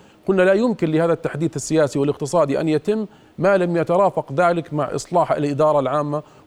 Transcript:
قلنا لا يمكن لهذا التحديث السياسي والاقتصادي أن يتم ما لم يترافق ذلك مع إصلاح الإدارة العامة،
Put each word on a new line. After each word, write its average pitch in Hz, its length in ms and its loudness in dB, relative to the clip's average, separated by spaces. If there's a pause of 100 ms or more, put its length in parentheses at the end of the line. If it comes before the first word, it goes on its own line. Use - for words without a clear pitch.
(280)
قلنا 190 140 2
لا 190 120 4
يمكن 202 380 0
لهذا 165 220 2
التحديث 156 420 -4
السياسي 147 440 0
والاقتصادي 143 640 0
أن 160 80 0
يتم 208 360 -2 (320)
ما 190 200 2
لم 175 200 0
يترافق 170 560 0
ذلك 170 400 0
مع 147 220 -4
إصلاح 165 360 -2
الإدارة 147 480 0
العامة، 147 440 -4 (240)